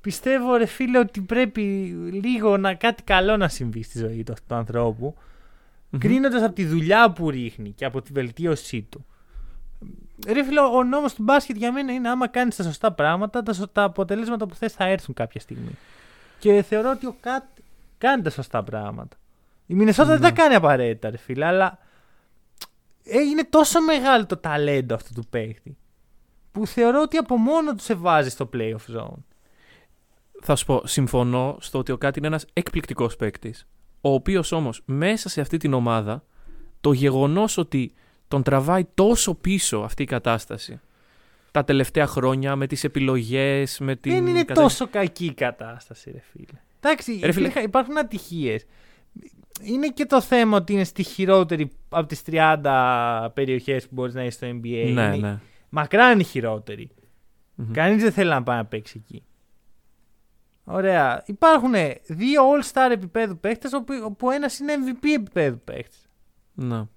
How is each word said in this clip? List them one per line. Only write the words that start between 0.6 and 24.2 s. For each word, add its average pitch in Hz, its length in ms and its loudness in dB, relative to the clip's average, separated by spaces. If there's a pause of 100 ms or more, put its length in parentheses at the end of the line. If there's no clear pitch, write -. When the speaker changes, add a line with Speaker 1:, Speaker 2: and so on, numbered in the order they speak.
Speaker 1:
φίλε, 247 320 0
ότι 240 220 2
πρέπει 226 400 0 (640)
λίγο 220 340 2
να, 196 180 0
κάτι 226 280 -2
καλό 196 340 2
να 190 120 2
συμβεί 113 340 -6
στη - 160 -12
ζωή 113 240 -4
του, 113 120 -8 (140)
του 123 60 -6
ανθρώπου. 117 600 -2 (760)
Speaker 2:
Μμμ. 143 100 -4
Speaker 1:
Κρίνοντας 254 420 2
από 220 120 0
τη 196 120 -2
δουλειά 175 460 4
που 170 180 -4
ρίχνει 120 400 -8
και 107 140 -10
από 131 180 -6
τη - 100 -18
βελτίωσή 139 680 -4
του. - 240 -18 (1200)
Ρε 247 180 0
φίλε, 285 160 2
ο 254 220 4
νόμος 269 320 -2
του - 80 -8
μπάσκετ 269 340 2
για 240 160 -4
μένα 269 200 -4
είναι 247 160 -4
άμα 247 200 0
κάνεις 247 280 -2
τα 202 60 -4
σωστά 175 300 -2
πράγματα, 185 500 0
τα 214 100 -4
σω-, 190 200 -6
τα 208 100 2
αποτελέσματα 208 640 -2
που 180 80 -12
θες 220 180 -6
θα - 120 -4
έρθουν 185 300 -2
κάποια - 260 -8
στιγμή. 120 300 -12 (680)
Και 202 240 6
θεωρώ 220 280 -2
ότι 262 160 -4
ο 240 140 -10
Κατ 262 220 -6 (560)
κάνει 254 240 2
τα 156 80 -2
σωστά 123 320 -6
πράγματα. 110 540 -10 (500)
Η 175 80 -6
Μινεσότα 220 340 6
δεν 311 120 6
τα 339 80 8
Speaker 2:
Ναι. 330 60 4
Speaker 1:
κάνει 311 200 6
απαραίτητα, 127 560 2
ρε 117 60 -10
φίλε, 131 280 -6
αλλά, 180 340 0 (1300)
ε, 240 160 2
είναι 294 300 0
τόσο 320 300 6
μεγάλο 269 460 4